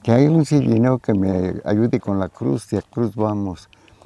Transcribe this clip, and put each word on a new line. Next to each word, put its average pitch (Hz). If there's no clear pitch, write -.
Que 117
hay 131
un 160
cirineo 127
que 117
me 95
ayude 113
con 98
la 92
cruz, 127
y 101
a 95
cruz 113
vamos, 104